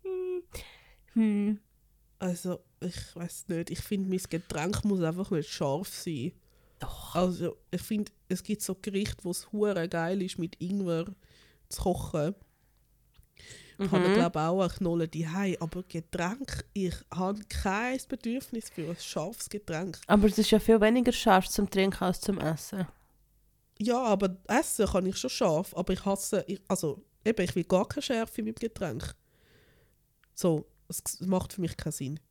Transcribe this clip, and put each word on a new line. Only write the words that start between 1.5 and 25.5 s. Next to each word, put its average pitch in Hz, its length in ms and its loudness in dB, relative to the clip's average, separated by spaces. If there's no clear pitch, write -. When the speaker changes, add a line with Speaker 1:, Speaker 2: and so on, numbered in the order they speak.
Speaker 2:
Also, 180 400 -4
ich - 360 -10
weiss 170 320 -10
nicht. 170 220 -4
Ich - 100 -6
finde, 190 300 -2
mein 185 200 0
Getränk - 560 -2
muss 196 160 2
einfach 170 300 -2
nicht 160 180 -2
scharf 151 400 -2
sein. 156 420 -6
Speaker 1:
Doch. - 360 -10
Speaker 2:
Also, 175 420 0
ich 180 100 -4
finde, 208 300 -4
es 180 140 -4
gibt 208 180 -4
so 185 140 -4
Gerichte, 196 480 -4
wo 175 80 -4
es - 200 -8
hure 202 380 0
geil 170 320 0
ist, 185 180 -4
mit 170 220 -6
Ingwer 180 440 -2
zu - 140 -8
kochen. 180 520 0
Ich 196 120 2
habe, 185 180 6
Speaker 1:
Mhm. 190 60 8
Speaker 2:
glaub, 175 200 4
auch 165 260 2
eine 175 80 4
Knolle 170 380 0
daheim, 165 520 -2
aber 165 240 -6
Getränk, 185 880 -6
ich 185 220 -2
habe 190 340 -2
kein 233 520 -2
Bedürfnis 240 640 -6
für 160 180 -6
ein 170 100 -6
scharfes - 500 -6
Getränk. 185 580 -6
Speaker 1:
Aber 208 180 8
es 208 140 6
ist 214 100 4
ja 214 100 8
viel 220 220 8
weniger 233 300 6
scharf 190 360 6
zum 202 220 0
Trinken 190 340 2
als 180 180 2
zum 196 180 -2
Essen. 160 480 -2
Speaker 2:
Ja, 240 240 2
aber 196 340 2
essen 226 400 2
kann 185 180 2
ich 190 120 -2
schon 254 120 -4
scharf, 175 480 0